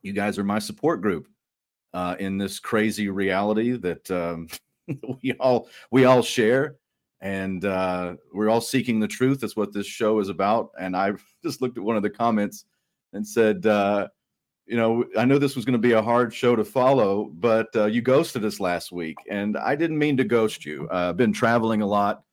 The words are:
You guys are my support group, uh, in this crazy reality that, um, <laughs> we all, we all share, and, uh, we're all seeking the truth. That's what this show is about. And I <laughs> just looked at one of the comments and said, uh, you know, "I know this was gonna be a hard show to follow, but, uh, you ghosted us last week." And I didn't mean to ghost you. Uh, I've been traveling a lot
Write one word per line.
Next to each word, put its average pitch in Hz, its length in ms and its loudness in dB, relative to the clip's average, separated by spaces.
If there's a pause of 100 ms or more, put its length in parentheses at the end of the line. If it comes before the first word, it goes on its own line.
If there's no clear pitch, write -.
You 98 100 -10
guys 101 240 -2
are 101 60 -2
my 101 160 0
support 107 420 -4
group, 90 260 -2 (680)
uh, 90 260 -4
in 98 180 -4
this 98 220 -6
crazy 107 480 -2
reality 101 680 0
that, 90 340 -6
um, 85 380 -4 (360)
<laughs> 131 380 -10
we 127 160 -2
all, 127 300 2 (220)
we 131 120 6
all 127 180 8
share, 127 540 2 (460)
and, 95 420 -6
uh, 92 520 -2 (180)
we're 107 160 0
all 113 100 4
seeking 117 400 -2
the 107 80 0
truth. 131 320 0
That's 107 160 -8
what 101 160 -2
this 101 160 -6
show 110 320 0
is 95 80 -2
about. 98 500 -2
And 92 160 -6
I 98 200 0 (140)
<laughs> - 140 -20
just 147 200 -8
looked 123 160 -6
at 95 80 -10
one 113 100 0
of 101 80 -2
the 104 60 -2
comments 107 560 -2 (480)
and 104 120 -8
said, 107 400 0
uh, 101 440 2 (560)
you 113 100 -6
know, 117 300 2 (120)
"I 113 60 2
know 135 140 4
this 139 180 0
was 123 80 -6
gonna 123 140 0
be 117 160 4
a 110 80 6
hard 117 320 2
show 120 240 2
to 107 80 0
follow, 120 680 2
but, 110 420 2
uh, 107 80 4
you 110 160 0
ghosted 117 420 2
us 104 160 -4
last 87 320 -4
week." 82 240 -8 (140)
And 101 280 -2
I - 180 -2
didn't 160 220 -2
mean 147 200 0
to 127 80 2
ghost 110 400 0
you. 76 260 -10
Uh, 90 200 0
I've 85 60 -6
been 113 140 4
traveling 113 500 2
a 101 60 -2
lot 101 460 0